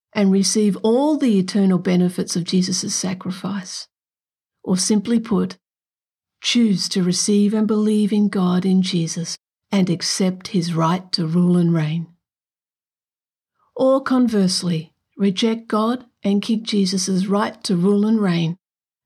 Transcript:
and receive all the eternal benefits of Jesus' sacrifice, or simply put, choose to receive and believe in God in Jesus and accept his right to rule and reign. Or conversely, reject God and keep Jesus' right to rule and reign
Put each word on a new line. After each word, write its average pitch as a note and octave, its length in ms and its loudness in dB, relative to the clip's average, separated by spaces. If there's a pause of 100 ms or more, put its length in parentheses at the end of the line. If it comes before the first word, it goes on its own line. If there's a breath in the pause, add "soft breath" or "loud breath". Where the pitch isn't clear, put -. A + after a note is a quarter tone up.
(120)
and G3 200 2
receive G3 460 2
all C#4 380 2
the B3 220 2
eternal F#3 400 2
benefits F3+ 560 -2
of F3 80 -2
Jesus' F#3 500 -2
sacrifice, F#3 960 -8 (760)
or F#3 120 0
simply A3 440 0
put, F#3 380 -4 (840)
choose A3 460 0
to F#3+ 160 -2
receive G3+ 500 2
and A3 140 0
believe G#3+ 440 2
in G#3 160 2
God F#3 380 0
in F#3+ 160 4
Jesus E3 560 -4 (320)
and F#3+ 180 2
accept F#3 600 -2
his E3+ 260 -2
right E3 380 0
to E3 140 -2
rule F3 300 2
and E3+ 160 2
reign. D#3+ 360 -2 (1700)
Or C4+ 280 2
conversely, G3 880 0 (240)
reject A3+ 520 -2
God A3+ 360 -2 (200)
and G3+ 180 0
keep A3 220 -2
Jesus' F#3+ 640 0
right G#3 380 -2
to F#3+ 120 0
rule G3+ 280 2
and A3 160 2
reign E3+ 380 0 (460)